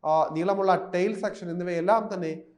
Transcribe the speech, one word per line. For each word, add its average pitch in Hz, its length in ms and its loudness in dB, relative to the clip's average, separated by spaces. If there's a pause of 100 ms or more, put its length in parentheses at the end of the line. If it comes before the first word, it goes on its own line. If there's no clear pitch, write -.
ആ, 156 260 4
നീളമുള്ള 185 640 2
ടെയിൽ 196 260 0
സെക്ഷൻ 185 300 -6
എന്നിവയെല്ലാം 180 640 0
തന്നെ 160 280 -6 (160)